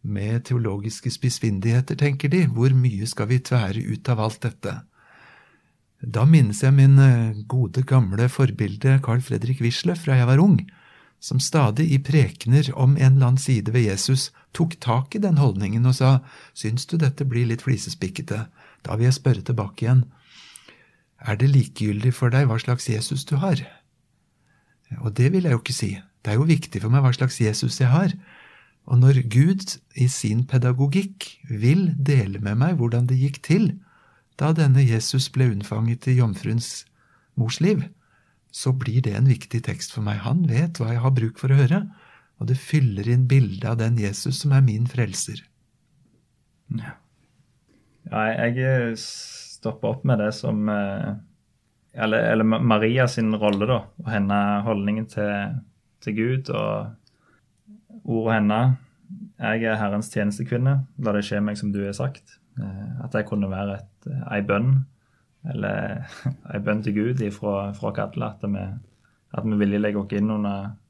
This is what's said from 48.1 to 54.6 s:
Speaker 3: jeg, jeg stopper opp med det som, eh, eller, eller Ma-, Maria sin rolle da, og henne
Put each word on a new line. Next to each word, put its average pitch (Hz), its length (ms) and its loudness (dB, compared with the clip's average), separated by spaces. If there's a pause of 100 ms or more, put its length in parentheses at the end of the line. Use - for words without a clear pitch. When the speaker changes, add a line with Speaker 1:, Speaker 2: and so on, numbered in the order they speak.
Speaker 3:
jeg, 117 300 -2
jeg 127 420 0
stopper - 1000 -8
opp - 100 -16
med 120 140 2
det 104 140 0
som, 107 340 -4
eh, 101 460 -4 (800)
eller, 110 360 0
eller 110 160 2
Ma-, 113 160 2
Maria 117 460 2
sin 110 260 -2
rolle 104 320 0
da, 123 140 0 (160)
og - 160 -10
henne 101 260 0 (240)